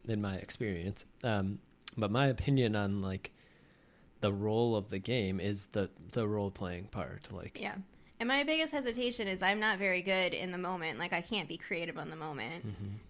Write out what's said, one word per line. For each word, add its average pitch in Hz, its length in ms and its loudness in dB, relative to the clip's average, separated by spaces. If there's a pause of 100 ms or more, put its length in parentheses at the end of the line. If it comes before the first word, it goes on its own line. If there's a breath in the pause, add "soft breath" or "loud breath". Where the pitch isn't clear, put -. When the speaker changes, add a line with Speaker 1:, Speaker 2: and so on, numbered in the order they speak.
Speaker 1:
in 110 140 2
my 98 140 0
experience. 95 680 -4 (180)
Um, 101 360 2 (400)
but 107 120 2
my 135 180 4
opinion 127 460 4
on, 101 280 2
like, 95 280 -4 (920 soft breath)
the 104 100 4
role 110 420 4
of 101 140 2
the 98 120 -2
game 95 380 2
is 98 300 0
the, 98 220 0 (220)
the 113 140 2
role-playing 98 600 0
part. 95 440 -8
Like 87 300 -10
Speaker 2:
Yeah. - 140 -4 (460 loud breath)
And - 80 -2
my 277 160 4
biggest 311 280 2
hesitation 247 560 -2
is 185 140 -2
I'm 202 180 4
not 214 180 2
very 185 220 2
good 185 320 2
in - 180 -4
the 180 80 -4
moment. 175 400 -2
Like, 175 140 -2
I 170 80 0
can't 180 280 -4
be 165 100 -8
creative 170 400 -4
on 160 100 -6
the 160 80 -10
moment. 151 500 -6
Speaker 1:
Mm-hmm. 101 280 -6 (160)